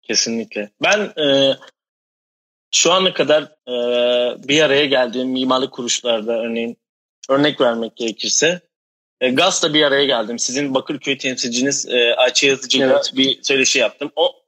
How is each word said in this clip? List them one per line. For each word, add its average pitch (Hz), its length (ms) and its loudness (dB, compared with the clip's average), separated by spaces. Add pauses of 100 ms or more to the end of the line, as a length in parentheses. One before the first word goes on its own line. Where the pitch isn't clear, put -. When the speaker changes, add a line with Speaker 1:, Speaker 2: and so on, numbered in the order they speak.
Speaker 1:
Kesinlikle. 110 680 -4 (120)
Ben, 185 400 -2
e, 135 340 2 (1200)
şu 170 180 2
ana 185 220 2
kadar, 151 280 2
e, 127 320 -12 (720)
bir 147 140 2
araya 143 220 4
geldiğim 127 440 0
mimarlık 131 440 -2
kuruluşlarda 117 720 -2
örneğin 117 340 -6 (520)
örnek 139 320 2
vermek 117 360 0
gerekirse, 123 640 -2 (600)
e, 131 100 2
gas'la 165 440 0
bir 151 80 4
araya 139 220 2
geldim. 117 340 -2
Sizin 135 360 -4
Bakırköy 139 440 -4
temsilciniz, 127 680 -4
e, 120 260 2
Ayça 127 320 2
Yazıcı'yla 131 460 2
Speaker 2:
Evet. 139 240 0
Speaker 1:
bir 135 260 0
söyleşi 135 360 0
yaptım. 123 380 -2
O, 165 160 0 (160)